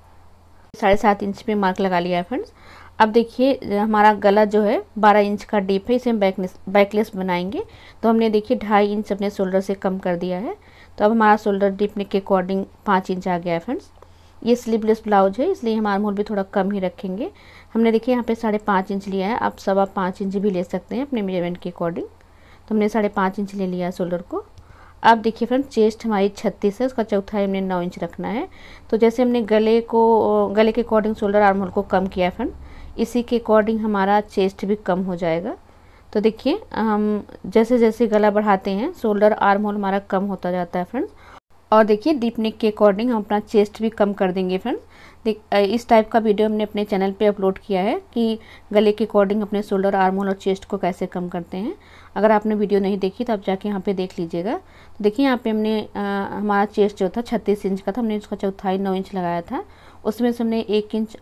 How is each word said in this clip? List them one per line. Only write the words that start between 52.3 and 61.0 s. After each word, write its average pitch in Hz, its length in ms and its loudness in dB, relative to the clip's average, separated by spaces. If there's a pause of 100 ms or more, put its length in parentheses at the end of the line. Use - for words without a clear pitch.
आपने 214 240 0
वीडियो 202 240 0
नहीं 196 180 0
देखी 190 260 -4
तो 226 100 -4
आप 202 140 -4
जाके 196 220 -4
यहाँ 196 120 -4
पे 202 120 -2
देख 185 260 -6
लीजिएगा। 180 380 -4
तो - 460 -16
देखिए 208 220 2
यहाँ 262 120 2
पे 233 120 -4
हमने, 214 320 0
अ, - 180 -10 (320)
हमारा 202 340 0
चेस्ट 202 320 0
जो 185 120 0
था 175 120 -8
छत्तीस 202 440 -2
इंच 190 160 -2
का 233 100 -6
था, 247 100 -4
हमने 214 160 -2
उसका 208 180 -8
चौथाई 196 420 -4
नौ 196 160 -2
इंच 190 200 -6
लगाया 175 280 -4
था, 262 240 -8 (400)
उसमें 240 260 0
से 240 120 -4
हमने 226 160 -2
एक 214 360 -2
इंच 214 260 -4